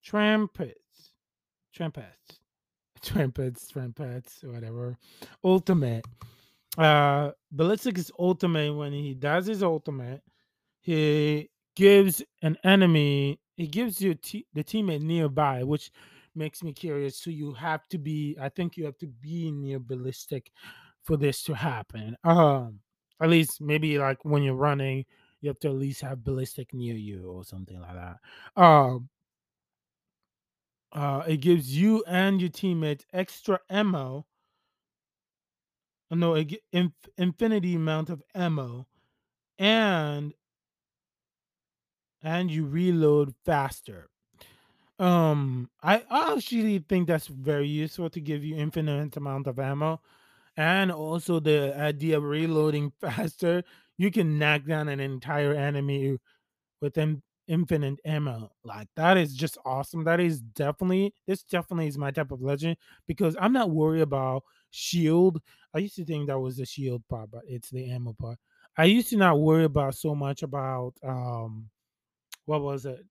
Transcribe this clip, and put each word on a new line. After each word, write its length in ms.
Trumpets. 1080
Trumpets. 640
<laughs> 20
Trumpets, 640
trumpets, 720
whatever. 560
Ultimate. 640
Uh, 540
Ballistic 460
is 220
ultimate. 560
When 180
he 220
does 320
his 160
ultimate, 600
he 680
gives 460
an 200
enemy, 760
he 100
gives 360
you 120
te-, 380
the 100
teammate 380
nearby, 640
which 280
makes 280
me 120
curious. 420
So 140
you 240
have 340
to 80
be, 440
I 100
think 260
you 80
have 140
to 80
be 440
near 280
Ballistic 720
for 140
this 280
to 100
happen. 680
Um, 580
at 80
least 320
maybe, 360
like, 280
when 160
you're 120
running, 520
you 80
have 120
to 80
at 60
least 280
have 200
Ballistic 520
near 220
you 340
or 140
something 360
like 140
that. 680
Um, 460
uh, 340
it 120
gives 380
you 300
and 340
your 100
teammates 640
extra 560
ammo. 580
No, 240
it 120
gi-, 160
inf-, 440
infinity 600
amount 340
of 120
ammo, 540
and, 720
and 280
you 160
reload 680
faster. 640
Um, 720
I, 280
I 240
actually 460
think 260
that's 220
very 400
useful 420
to 100
give 240
you 120
infinite 600
amount 300
of 140
ammo, 400
and 340
also 480
the 400
idea 380
of 80
reloading 720
<laughs> 40
faster. 640
You 140
can 280
knock 260
down 240
an 100
entire 560
enemy 640
with 180
in-, 240
infinite 540
ammo. 480
Like, 320
that 220
is 160
just 320
awesome. 380
That 160
is 200
definitely, 720
this 160
definitely 460
is 100
my 140
type 180
of 100
legend, 360
because 320
I'm 140
not 180
worried 320
about 420
shield. 720
I 60
used 160
to 80
think 240
that 100
was 180
the 80
shield 460
part, 200
but 160
it's 220
the 220
ammo 280
part. 200
I 60
used 260
to 60
not 240
worry 240
about 320
so 180
much 300
about, 580
um, 640
what 160
was 240
it? 240